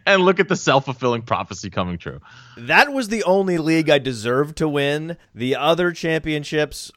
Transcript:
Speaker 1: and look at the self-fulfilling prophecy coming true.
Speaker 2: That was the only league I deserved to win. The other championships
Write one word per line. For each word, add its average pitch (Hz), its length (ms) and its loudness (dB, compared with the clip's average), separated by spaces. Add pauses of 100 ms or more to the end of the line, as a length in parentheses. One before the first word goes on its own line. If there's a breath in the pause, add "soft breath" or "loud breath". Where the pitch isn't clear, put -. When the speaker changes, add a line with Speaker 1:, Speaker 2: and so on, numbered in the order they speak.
Speaker 1:
and 190 180 4
look 180 180 4
at 180 80 2
the 170 80 0
self-fulfilling 131 680 0
prophecy 101 480 -6
coming 90 260 -4
true. 71 240 -12 (380 soft breath)
Speaker 2:
That 175 340 2
was 262 160 -4
the 208 160 -2
only 185 320 2
league 160 320 2
I 147 100 6
deserved 127 600 -2
to 160 100 0
win. 147 480 -2 (180)
The 123 220 -2
other 165 360 2
championships 156 1040 -4